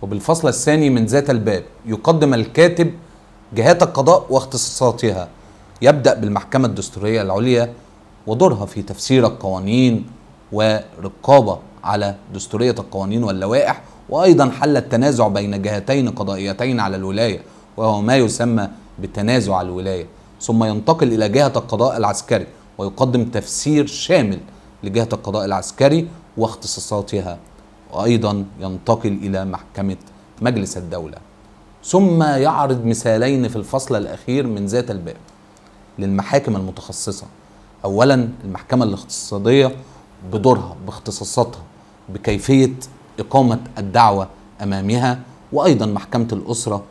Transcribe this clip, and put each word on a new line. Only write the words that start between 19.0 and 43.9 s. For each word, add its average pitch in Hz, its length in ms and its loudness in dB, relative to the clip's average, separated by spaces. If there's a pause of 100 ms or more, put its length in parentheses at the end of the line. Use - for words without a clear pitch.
بتنازع 101 640 -2
الولاية. 92 440 -6 (360)
ثم 113 220 2
ينتقل 117 500 0
إلى 110 160 0
جهة 117 260 2
القضاء 117 420 -2
العسكري 104 500 -2 (300)
ويقدم 120 480 0
تفسير 147 600 -2
شامل 110 540 0 (440)
لجهة 110 300 -2
القضاء 101 320 -6
العسكري 135 600 0 (300)
واختصاصاتها، 101 1000 -6 (560)
وأيضًا 104 520 0 (140)
ينتقل 95 500 -2 (140)
إلى 95 220 -4
محكمة 95 500 -8 (460)
مجلس 110 360 -2
الدولة، 82 400 -10 (680)
ثم 175 400 4
يعرض 135 600 2
مثالين 117 600 0
في 120 80 -6
الفصل 123 400 -4
الأخير 123 520 -4
من 104 180 -4
ذات 117 260 -2
الباب 85 260 -10 (840)
للمحاكم 101 560 0
المتخصصة. 95 680 -10 (600)
أولًا 120 440 4 (160)
المحكمة 117 400 -2
الاختصاصية 113 880 0 (580)
بدورها 98 420 2 (100)
باختصاصاتها - 760 -6 (480)
بكيفية 120 640 2 (460)
إقامة 120 400 2 (180)
الدعوة 101 500 2 (360)